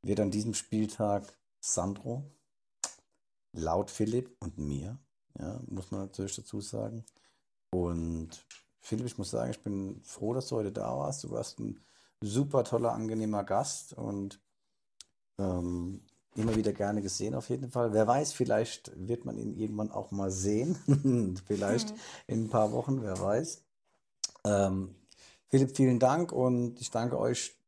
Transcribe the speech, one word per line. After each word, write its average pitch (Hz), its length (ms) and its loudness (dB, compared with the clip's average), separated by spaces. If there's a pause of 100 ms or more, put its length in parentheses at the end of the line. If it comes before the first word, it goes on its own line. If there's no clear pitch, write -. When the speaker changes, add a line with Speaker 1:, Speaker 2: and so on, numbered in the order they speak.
Speaker 1:
wird 101 180 0
an 101 100 4
diesem 107 240 -2
Spieltag 104 800 -2 (240)
Sandro, 101 600 -4 (1300)
laut 82 380 0
Philipp 120 500 -2
und 85 160 -6
mir, 73 420 -4 (400)
ja, - 280 -6
muss 95 240 -8
man 98 120 -4
natürlich 98 340 -6
dazu 104 240 -8
sagen. 110 440 -6 (720)
Und 82 720 -2 (340)
Philipp, 120 260 -2
ich 113 120 -6
muss 95 140 -6
sagen, 113 180 0
ich - 140 -8
bin 98 400 -4
froh, - 280 -4
dass 131 140 -2
du 123 100 -2
heute 104 140 0
da 107 260 -4
warst. 143 280 -4
Du - 80 -10
warst - 260 -6
ein - 260 -6 (380)
super 131 400 2
toller, 117 300 2
angenehmer 110 500 -2
Gast 104 520 -2
und, 101 460 -6 (1000)
ähm, 87 680 -2 (300)
immer 110 180 2
wieder 107 180 2
gerne 104 300 0
gesehen 101 320 -4
auf 127 160 -4
jeden 127 200 -4
Fall. 117 220 0
Wer 107 140 8
weiß, 139 260 4
vielleicht 117 640 0
wird 113 280 -4
man 58 140 -6
ihn - 180 -4
irgendwann 107 340 -2
auch - 220 -6
mal 98 180 0
sehen. 104 460 2 (100)
<laughs> 123 600 4
Vielleicht 104 460 0
Speaker 2:
Mhm. 220 80 -12 (280)
Speaker 1:
in 110 160 0
ein 110 60 -4
paar 107 220 4
Wochen, 123 300 0
wer 95 180 -2
weiß. 110 440 0 (800)
Ähm, 95 500 4 (540)
Philipp, 135 280 6
vielen 127 220 8
Dank 151 340 4
und 123 480 2
ich - 100 -8
danke 117 280 0
euch - 500 0